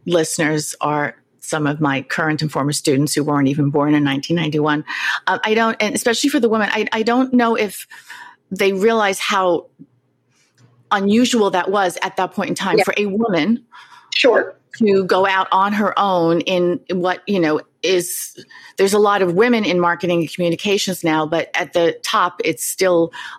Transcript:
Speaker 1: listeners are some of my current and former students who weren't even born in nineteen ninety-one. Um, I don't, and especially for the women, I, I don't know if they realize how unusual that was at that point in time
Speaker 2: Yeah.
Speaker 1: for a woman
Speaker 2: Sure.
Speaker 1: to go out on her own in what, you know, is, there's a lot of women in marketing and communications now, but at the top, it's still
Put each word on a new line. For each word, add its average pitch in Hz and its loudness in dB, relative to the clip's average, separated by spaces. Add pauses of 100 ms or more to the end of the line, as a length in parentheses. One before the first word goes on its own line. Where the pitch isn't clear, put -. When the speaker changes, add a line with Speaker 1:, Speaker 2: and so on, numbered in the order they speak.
Speaker 1:
listeners 156 -2
are 147 -2 (260)
some 151 -4
of 151 -4
my 139 0
current 156 -2
and 151 -2
former 143 -2
students 147 0
who 147 0
weren't 143 0
even 147 0
born 147 2
in 147 2
nineteen 139 -2
ninety-one. 151 0 (420)
Um, 185 -2
I 220 0
don't, 226 0
and 208 -2
especially 233 0
for 294 0
the 226 2
women, 214 0
I, 214 -2
I 220 -2
don't 254 0
know 233 2
if - -4 (640)
they 196 0
realize 202 2
how 185 0 (1200)
unusual 208 2
that 180 -2
was 190 0
at - -6
that 180 -2
point 196 -4
in - -4
time 190 0
Speaker 2:
Yeah. 370 2
Speaker 1:
for - -2
a 208 -2
woman 202 0 (480)
Speaker 2:
Sure. - 2 (220)
Speaker 1:
to 196 4
go 185 2
out 190 0
on 196 2
her 202 0
own 175 2
in 175 0 (100)
what, 180 -2
you 202 0
know, 151 0 (220)
is, 175 -2 (420)
there's 190 2
a 214 4
lot 202 4
of 175 0
women 226 2
in 180 0
marketing 175 0
and 151 -4
communications 180 -2
now, 156 0
but 160 -4
at - -4
the 165 2
top, 180 0
it's 156 -4
still 170 2 (260)